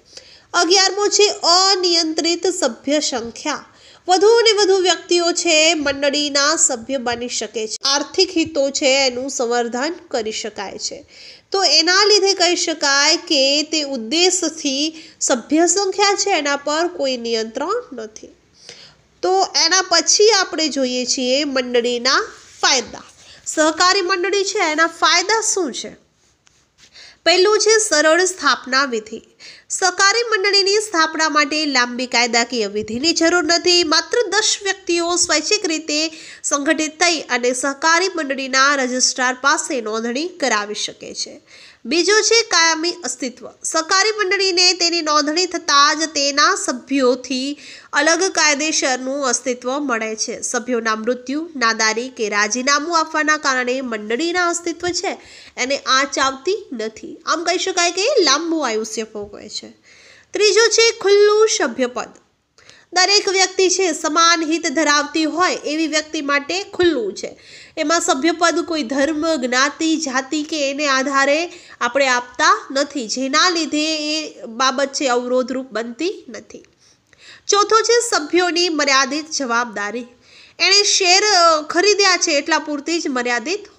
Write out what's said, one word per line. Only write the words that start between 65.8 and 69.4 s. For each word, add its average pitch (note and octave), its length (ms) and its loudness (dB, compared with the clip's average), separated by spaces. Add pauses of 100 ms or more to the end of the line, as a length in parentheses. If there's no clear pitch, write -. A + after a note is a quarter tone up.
વ્યક્તિ D#4 340 -4
માટે C#4+ 420 -2
ખુલ્લું D#4 500 0
છે. - 260 -12 (380)
એમાં D#4+ 240 0
સભ્યપદ E4 640 0
કોઈ D#4 180 -4
ધર્મ, D4+ 520 -2
જ્ઞાતિ, C#4 640 0